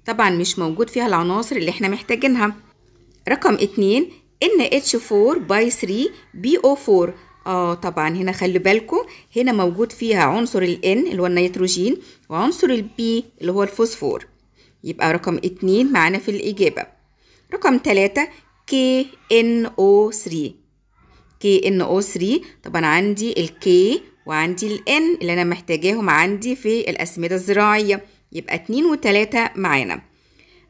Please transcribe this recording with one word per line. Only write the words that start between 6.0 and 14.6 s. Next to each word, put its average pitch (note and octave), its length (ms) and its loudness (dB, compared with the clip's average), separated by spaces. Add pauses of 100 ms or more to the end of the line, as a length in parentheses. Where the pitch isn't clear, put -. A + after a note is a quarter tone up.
بي B3+ 300 0
او C#4 100 6
فور. F3+ 400 2 (320)
آه F3+ 280 0
طبعا E3 340 -2
هنا F#3 240 -2
خلي F#3 260 0
بالكوا، A3 460 0 (320)
هنا B3+ 160 2
موجود G3 400 0
فيها G#3+ 300 0
عنصر G3 400 2
ال F3 200 -2
N A#3+ 280 2
اللي F3+ 120 -2
هو F3+ 40 2
النيتروجين، F#3 680 0 (320)
وعنصر A#3+ 380 -2
ال A#3 200 0 (120)
P A#3 40 -4 (380)
اللي F3 120 -2
هو G3 100 0
الفوسفور. G3+ 640 -2 (580)